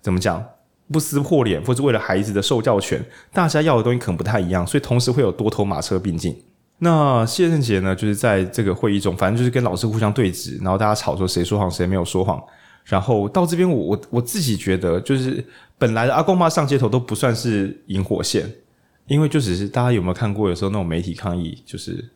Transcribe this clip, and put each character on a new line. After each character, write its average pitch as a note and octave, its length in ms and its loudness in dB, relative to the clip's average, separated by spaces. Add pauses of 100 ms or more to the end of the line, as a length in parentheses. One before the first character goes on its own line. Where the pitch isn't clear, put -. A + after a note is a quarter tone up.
怎 G2 100 -2
么 F2+ 80 2
讲， F2+ 240 -2 (480)
不 D#3 80 2
撕 D3 180 -2
破 D3 240 2
脸， F2+ 220 0
或 B2+ 80 0
者 B2+ 100 0
为 C#3+ 80 2
了 A2 80 2
孩 G2 220 -2
子 G2+ 140 -4
的 G2 80 0
受 A#2+ 180 0
教 G#2+ 180 2
权， - 240 -4 (300)
大 E3+ 160 2
家 D3+ 140 0
要 D3 160 2
的 A2 40 2
东 A#2+ 120 0
西 B2 40 -2
可 - 100 -6
能 F2 100 -2
不 - 40 -4
太 G#2 160 0
一 F2+ 120 -2
样， F2+ 160 0
所 - 120 0
以 C3+ 40 0
同 B2 180 0
时 B2+ 100 0
会 C3 120 2
有 G2 100 2
多 G#2+ 160 -2
头 G#2 160 0
马 F#2 160 -2
车 F#2 180 -2
并 F2 200 -2
进。 E2+ 200 -4 (380)
那 D3 480 2
谢 E3+ 240 2
振 E3 140 2
杰 A2+ 160 2
呢， F#2+ 180 0
就 A2 100 -2
是 G#2 80 2
在 G2+ 300 2
这 F#2+ 180 -4
个 G2 120 2
会 G2+ 200 0
议 G2 60 2
中， F#2+ 160 -2
反 F#2+ 140 2
正 A#2 80 0
就 B2 40 2
是 B2 80 2
跟 A#2+ 140 0
老 F#2 100 0
师 A#2 120 -2
互 A2 120 0
相 G#2+ 140 2
对 G#2 180 2
质， C#2 280 -10
然 F#2 80 -4
后 F#2 100 2
大 G#2+ 100 2
家 G#2+ 80 4
吵 F2 220 -2
说 F#2+ 100 0
谁 F2 160 0
说 G2+ 160 0
谎 F#2+ 120 0
谁 F2 160 -2
没 F#2 80 0
有 F2+ 100 0
说 F#2 180 -2
谎。 F#2 160 -2 (460)
然 G2 160 0
后 G2+ 260 0
到 F3 200 2
这 E3 100 -2
边 F#3 120 2
我， A2+ 180 0
我， G2+ 140 0 (100)
我 A#2+ 100 0
自 B2 180 -6
己 C3 180 0
觉 F#2+ 200 0
得， F2 240 0
就 C3+ 160 0
是 B2+ 260 -4 (360)
本 A2+ 160 2
来 A2+ 120 2
的 C3 80 2
阿 D#3 80 2
公 F#3 140 2
妈 E3+ 120 4
上 D#3+ 180 2
街 C#3 100 2
头 A#2+ 120 4
都 B2+ 120 2
不 B2 140 -6
算 A#2+ 200 2
是 G#2 520 -2
引 F#2+ 180 -2
火 F#2 180 -2
线， F#2 260 -2 (580)
因 C#3+ 140 2
为 D#3 60 4
就 D3+ 140 0
只 F#2+ 160 0
是 G2+ 100 -4
大 B2 160 -2
家 B2 80 2
有 G#2+ 120 2
没 F2+ 60 -2
有 F2+ 60 0
看 G#2 180 -2
过， G2+ 160 0
有 F2 60 0
时 E2 80 -6
候 G2 80 0
那 G#2 80 -4
种 F#2 80 -2
媒 E2 140 -2
体 F2+ 140 -6
抗 F2 220 -4
议 E2+ 280 -6
就 - 140 -14
是 F2+ 380 -12